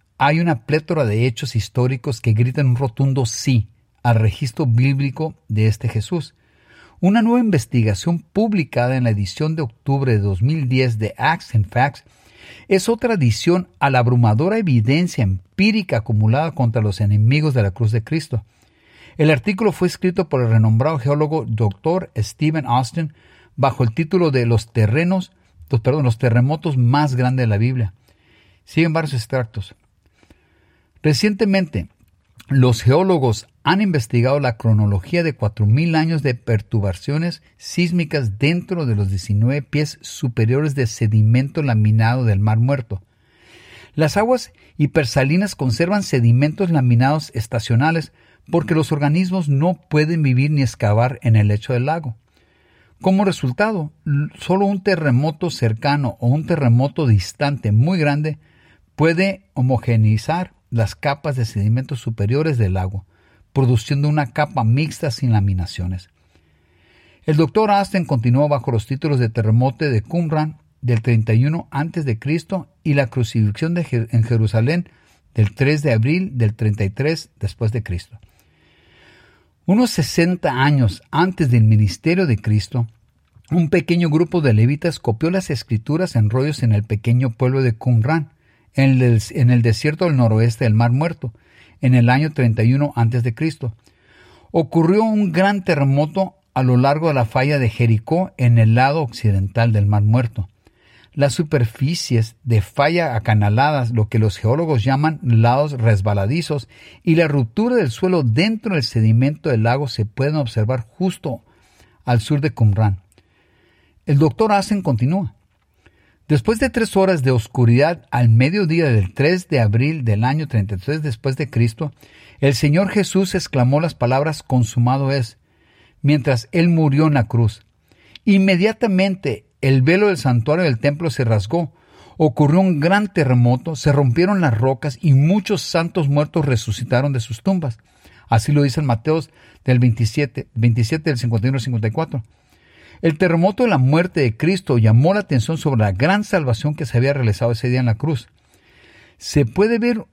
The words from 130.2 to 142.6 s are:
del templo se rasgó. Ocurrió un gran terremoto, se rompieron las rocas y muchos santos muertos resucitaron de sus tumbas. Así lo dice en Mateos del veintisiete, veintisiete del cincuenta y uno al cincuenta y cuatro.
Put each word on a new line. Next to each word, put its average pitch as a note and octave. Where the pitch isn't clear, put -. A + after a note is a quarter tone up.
del B2
templo C#3+
se -
rasgó. A2+
Ocurrió D3+
un F3+
gran G3
terremoto, B2+
se D3
rompieron D#3
las C#3
rocas C3
y D3
muchos F3+
santos E3
muertos D3
resucitaron B2+
de B2+
sus A2+
tumbas. E3+
Así A2+
lo D3
dice C#3
en D3+
Mateos D3
del B2+
veintisiete, A#2
veintisiete A#2+
del C3+
cincuenta A2+
y -
uno C3+
al A#2+
cincuenta A2+
y G#2+
cuatro. D3